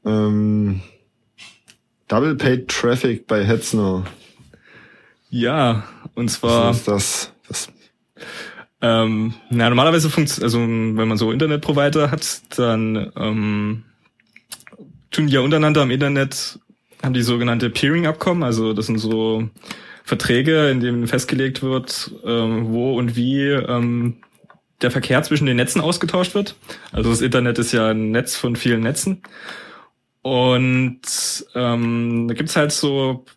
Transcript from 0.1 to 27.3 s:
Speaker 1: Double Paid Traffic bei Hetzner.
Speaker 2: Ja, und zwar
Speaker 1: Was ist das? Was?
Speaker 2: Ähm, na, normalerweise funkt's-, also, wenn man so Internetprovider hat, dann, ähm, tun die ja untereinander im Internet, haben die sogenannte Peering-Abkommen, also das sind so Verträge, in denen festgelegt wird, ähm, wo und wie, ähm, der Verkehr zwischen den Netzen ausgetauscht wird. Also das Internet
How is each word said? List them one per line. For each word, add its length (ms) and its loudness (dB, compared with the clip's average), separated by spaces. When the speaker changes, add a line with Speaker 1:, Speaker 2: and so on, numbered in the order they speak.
Speaker 1:
Double 280 0
Paid 320 0
Traffic 600 -2
bei 180 0
Hetzner. 600 0
Speaker 2:
Ja, 540 0
und 140 -2
zwar 400 2
Speaker 1:
Was 80 2
ist 100 -4
das? 460 -2
Was? 220 -10
Speaker 2:
Ähm, 520 2
na, 200 2
normalerweise 400 4
funkt's-, 320 0
also, 180 0
wenn 360 0
man 100 0
so 140 0
Internetprovider 800 2
hat, 300 -6
dann, 580 0
ähm, 680 -2
tun 160 0
die 60 2
ja 80 4
untereinander 420 4
im 80 2
Internet, 680 -2
haben 100 0
die 80 2
sogenannte 480 0
Peering-Abkommen, 720 0
also 300 0
das 120 -2
sind 140 -2
so 500 -2
Verträge, 680 2
in 100 2
denen 280 0
festgelegt 540 -2
wird, 500 -4
ähm, 440 -2
wo 280 0
und 180 -2
wie, 320 0
ähm, 720 0
der 100 0
Verkehr 320 0
zwischen 220 0
den 120 2
Netzen 240 0
ausgetauscht 540 0
wird. 200 -2
Also 160 0
das 100 2
Internet 400 2